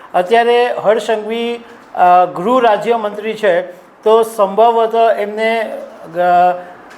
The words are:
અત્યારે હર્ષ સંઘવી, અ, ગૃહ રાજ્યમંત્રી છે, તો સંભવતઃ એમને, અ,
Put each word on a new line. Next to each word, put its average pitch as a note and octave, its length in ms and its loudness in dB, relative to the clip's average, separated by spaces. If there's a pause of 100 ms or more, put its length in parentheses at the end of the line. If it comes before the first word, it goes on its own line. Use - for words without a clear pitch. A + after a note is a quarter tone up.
(140)
અત્યારે A#3 600 2 (100)
હર્ષ G#3+ 200 2
સંઘવી, A#3 600 -4 (320)
અ, F3+ 300 4
ગૃહ G#3 360 -2
રાજ્યમંત્રી G#3+ 720 -2
છે, F#3 280 0 (420)
તો A3 200 4
સંભવતઃ A3+ 960 0
એમને, A3 420 -4
અ, F3+ 920 -2 (460)